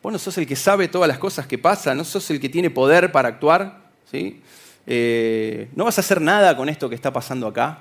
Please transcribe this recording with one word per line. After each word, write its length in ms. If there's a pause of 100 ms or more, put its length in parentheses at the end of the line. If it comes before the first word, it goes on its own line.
Vos 100
no 60
sos 180
el 80
que 100
sabe 320
todas 200
las 100
cosas 300
que 100
pasan, 400
no 60
sos 260
el 100
que 80
tiene 220
poder 420
para 180
actuar, 600 (220)
¿sí? 280 (460)
Eh, 880
¿no 100
vas 120
a 40
hacer 200
nada 340
con 140
esto 200
que 40
está 180
pasando 360
acá? 340